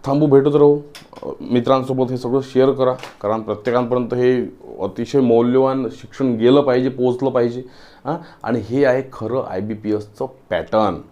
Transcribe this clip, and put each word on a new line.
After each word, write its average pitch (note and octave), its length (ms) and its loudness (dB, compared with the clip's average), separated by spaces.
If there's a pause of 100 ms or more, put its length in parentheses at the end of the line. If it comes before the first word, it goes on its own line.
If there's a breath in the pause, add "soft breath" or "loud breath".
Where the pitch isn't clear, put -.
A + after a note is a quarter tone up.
थांबू, D3 220 2
भेटत C#3+ 300 6
राहू. D3 240 6 (420)
अ, - 60 -10 (120)
मित्रांसोबत B2+ 680 0
हे B2+ 60 -4
सगळं B2+ 260 -2
शेअर C3 300 2
करा, B2+ 200 0
कारण A2 480 -6
प्रत्येकापर्यंत A#2+ 760 -2
हे B2 280 2 (380)
अतिशय A#2 400 -2
मौल्यवान B2 720 2
शिक्षण - 420 -4
गेलं B2 260 4
पाहिजे, B2+ 280 0
पोहोचलं B2+ 420 -2
पाहिजे, B2 320 -2 (420 loud breath)
हां. D3+ 120 -6 (260 loud breath)
आणि A#2 160 -2
हे A#2 260 -2
आहे C3 180 2 (100)
खरं A2+ 360 -6
आयबीपीएसचं G#2 760 -6 (240)
पॅटर्न F2+ 500 0 (120)